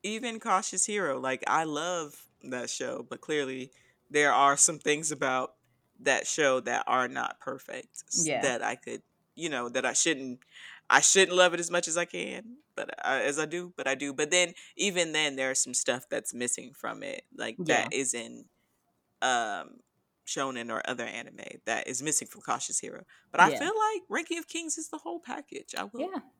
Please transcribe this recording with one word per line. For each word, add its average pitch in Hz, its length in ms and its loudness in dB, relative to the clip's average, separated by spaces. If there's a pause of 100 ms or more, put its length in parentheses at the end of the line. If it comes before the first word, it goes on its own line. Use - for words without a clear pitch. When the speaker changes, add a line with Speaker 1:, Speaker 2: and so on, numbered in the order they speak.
Speaker 1:
even 220 360 -6
Cautious 190 460 0
Hero, 175 340 -2
like, 131 280 -2
I 160 180 2
love 156 600 -6 (160)
that 123 260 -8
show, 127 400 -6
but 123 120 -10
clearly 131 500 -4 (380)
there 147 240 6
are 139 240 6
some 156 220 4
things 151 320 0
about 131 440 -2 (460)
that 131 260 2
show 135 340 4
that 120 260 -2
are 127 200 2
not 123 340 -6
perfect - 680 -10
s-, 165 200 0
Speaker 2:
Yeah. 123 120 2
Speaker 1:
that 127 220 2
I 117 120 -2
could, 117 280 -12 (320)
you 165 140 -4
know, 123 200 -2
that 127 160 -2
I 123 80 2
shouldn't, 135 480 0 (480)
I 143 120 8
shouldn't 185 360 6
love 180 160 8
it 170 80 -4
as 170 100 -4
much 175 160 0
as 165 100 -2
I 175 80 0
can, 185 520 -8 (180)
but - 160 -6 (140)
I, 127 180 2
as 143 160 0
I 156 80 0
do, 175 300 -8
but 135 100 -4
I 135 80 2
do. 139 180 -4
But 147 180 0
then, 175 220 6 (240)
even 175 360 0
then, 151 240 0
there 131 140 0
are 131 40 -2
some - 200 0
stuff 127 340 -2
that's 117 240 -4
missing 123 400 -4
from 110 300 -10
it, - 200 -10 (120)
like, 113 240 -8
Speaker 2:
Yeah. 123 300 2
Speaker 1:
that - 40 -4
is 131 200 0
in, 117 320 -10 (760)
um, 113 600 0 (460)
shonen 127 440 -4
or 110 180 -2
other 123 160 -4
anime - 340 -12 (260)
that 107 220 -2
is 131 160 -6
missing 156 240 0
from - 140 -20
Cautious - 380 -4
Hero. - 240 -10 (280)
But - 100 6
I - 80 12
Speaker 2:
Yeah. - 100 0
Speaker 1:
feel 359 180 0
like 427 320 0
Ranking 330 300 -4
of 320 80 -12
Kings 330 300 -6
is 320 120 -12
the 311 100 -10
whole 339 220 -10
package. - 540 -12
I 196 100 -4
will 208 100 -16
Speaker 2:
Yeah 339 240 -6 (200)